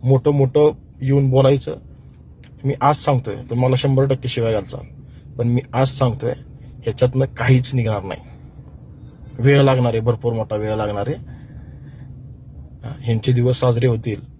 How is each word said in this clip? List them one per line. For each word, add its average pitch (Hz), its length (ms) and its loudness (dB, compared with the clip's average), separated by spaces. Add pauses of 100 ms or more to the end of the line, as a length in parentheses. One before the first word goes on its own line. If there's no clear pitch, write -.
मोठं 131 280 4
मोठं 143 420 4 (300)
येऊन 135 280 2
बोलायचं. 135 460 2 (880)
मी 135 160 0
आज 143 160 4
सांगतोय, 120 380 -2 (160)
तर 117 40 -4
मला 127 220 2
शंभर 135 300 2
टक्के 131 220 -2
शिव्या 113 240 -2
घालचाल, - 340 -6 (460)
पण 117 160 -2
मी 120 120 2 (120)
आज 131 160 2
सांगतोय, 117 440 -2 (500)
ह्याच्यातनं 127 420 0
काहीच 127 500 2
निघणार 110 280 -2
नाही. 92 180 -10 (1160)
वेळ 139 240 6
लागणार 127 300 4
आहे, 113 80 0
भरपूर 117 320 0
मोठा 110 240 -4
वेळ 107 180 -2
लागणार 104 320 -2
आहे. 143 100 -4 (1700)
हा, 117 160 -10
ह्यांचे 117 320 0
दिवस 123 280 2
साजरे 123 260 2
होतील 113 340 -2 (200)